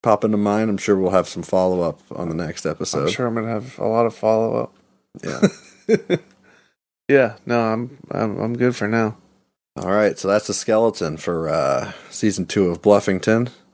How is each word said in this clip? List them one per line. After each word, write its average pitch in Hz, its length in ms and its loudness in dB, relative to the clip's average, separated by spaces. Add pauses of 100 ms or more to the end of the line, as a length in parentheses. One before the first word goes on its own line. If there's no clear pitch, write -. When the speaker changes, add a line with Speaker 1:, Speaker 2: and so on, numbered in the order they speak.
Speaker 1:
pop 107 220 4
into 107 140 2
mind? 104 320 0
I'm 98 80 -2
sure 101 180 2
we'll 95 160 0
have 90 160 2
some 87 160 -10
follow-up 92 560 0 (100)
on 85 180 -6
the 80 60 -6
next 80 320 -6
episode. 78 380 -4
Speaker 2:
I'm 85 60 2
sure 123 180 -4
I'm 113 80 -4
gonna 113 120 -4
have 117 300 -8
a - 80 -2
lot 117 200 2
of 107 80 -2
follow-up. 113 580 0 (500)
Speaker 1:
Yeah. - 200 -2 (460)
Speaker 2:
<laughs> 190 280 2 (920)
Yeah, 127 280 4 (100)
no, 117 140 0 (120)
I'm, 123 240 -6 (140)
I'm, 104 300 -4
I'm 117 160 -2
good 123 180 2
for 104 140 -2
now. 113 280 0 (600)
Speaker 1:
All 90 160 -4
right, 104 260 2
so - 100 -6
that's 104 200 2
the 104 60 -4
skeleton 107 640 0
for, 80 320 -4
uh, 67 440 0 (180)
season 98 360 -2
two 98 240 2
of 82 120 -6
Bluffington. 104 680 4 (240)